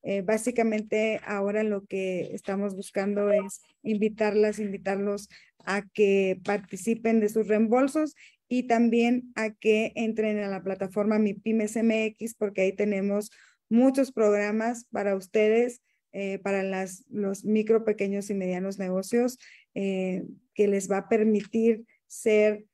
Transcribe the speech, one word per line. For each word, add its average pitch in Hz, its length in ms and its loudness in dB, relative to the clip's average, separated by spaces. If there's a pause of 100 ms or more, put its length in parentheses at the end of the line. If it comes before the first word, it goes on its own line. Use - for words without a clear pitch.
eh, 196 180 -4
básicamente 220 1040 0
ahora 202 380 -2
lo 202 220 -2
que 185 500 -6
estamos 202 400 -6
buscando 202 560 -2
es - 300 -2 (200)
invitarlas, 214 800 0
invitarlos 202 680 -4 (360)
a 202 180 -2 (100)
que 196 520 2
participen 226 760 0
de 208 120 2
sus 214 180 0
reembolsos 254 680 2 (320)
y 247 220 -2
también 233 680 2
a 220 160 -4
que 220 460 0
entren 220 420 -2
a 202 100 -4
la 190 140 -6
plataforma 196 560 -2
Mi 208 160 2
Pymes 214 400 -2
M 220 300 2
X, 220 340 -8
porque 202 220 -2
ahí 190 120 2
tenemos 202 600 0 (360)
muchos 262 440 4
programas 214 800 0
para 202 240 -2
ustedes, 220 640 2 (360)
eh, 196 220 -6
para 196 240 -2
las, 190 480 -6
los 196 340 -4
micro, 214 400 2
pequeños 202 460 -2
y 208 40 -2
medianos 190 440 -4
negocios, 190 600 -2 (360)
eh, 190 480 -2 (320)
que 208 140 2
les 196 200 -2
va 196 100 0
a 196 100 -8
permitir 220 800 2 (200)
ser 214 680 2